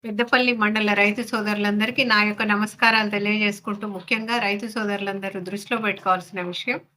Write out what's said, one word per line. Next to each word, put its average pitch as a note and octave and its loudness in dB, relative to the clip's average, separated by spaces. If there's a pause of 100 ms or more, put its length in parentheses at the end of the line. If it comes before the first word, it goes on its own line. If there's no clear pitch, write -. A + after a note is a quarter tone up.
పెద్దపల్లి B3 2
మండల G#3+ 4
రైతు G#3 4
సోదరులందరికీ G#3 0
నా G#3+ 4
యొక్క G#3 0
నమస్కారాలు G#3+ 2
తెలియజేసుకుంటూ, G#3 -2
ముఖ్యంగా A3 -4
రైతు G#3 -2
సోదరులందరూ G3 -4
దృష్టిలో G3+ -6
పెట్టుకోవాల్సిన F#3+ -2
విషయం F3+ -6 (200)